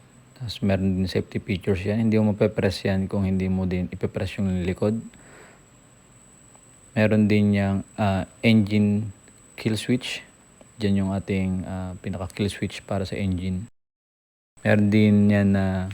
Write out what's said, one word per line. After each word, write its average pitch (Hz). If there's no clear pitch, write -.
Tapos, 117
meron 95
din 92
safety -
features 95
yan. 107
Hindi 110
mo 107
mape-press -
yan 95
kung 101
hindi 95
mo 92
din 90
ipe-press -
yung 92
likod. 107
Meron 107
din 104
yang, 98
ah, 98
engine 104
kill 110
switch. -
Diyan 98
yung 95
ating, 92
ah, 92
pinaka 92
kill 101
switch -
para 95
sa -
engine. 92
Meron 104
din 104
yan 101
na 95